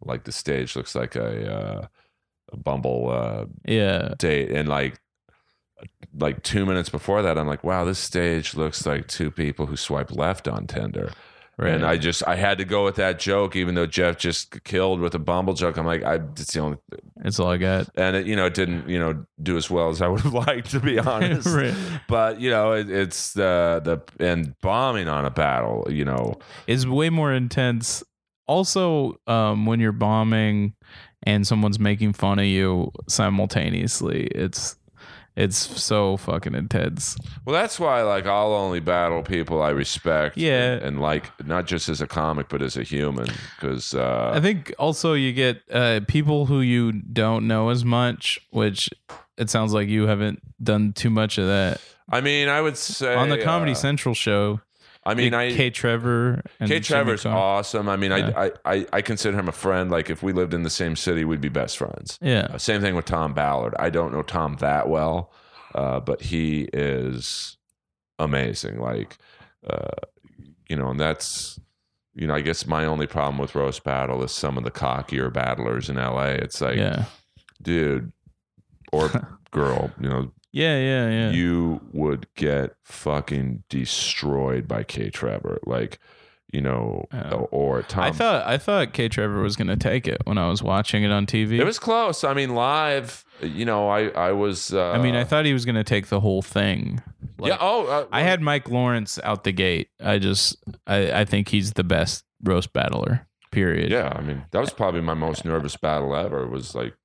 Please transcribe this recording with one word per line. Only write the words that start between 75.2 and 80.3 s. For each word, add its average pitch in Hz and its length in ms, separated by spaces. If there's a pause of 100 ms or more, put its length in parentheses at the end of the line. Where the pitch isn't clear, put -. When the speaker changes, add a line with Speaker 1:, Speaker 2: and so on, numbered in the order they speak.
Speaker 1:
battlers 62 580
in 65 80
L 64 220
A. 69 140
It's 65 280
like, 64 160
Speaker 2:
Yeah. 50 280 (560)
Speaker 1:
dude 71 500 (800)
or 78 180 (280)
Speaker 2:
<laughs> - 140
Speaker 1:
girl, 69 480
you 67 100
know, 65 220 (200)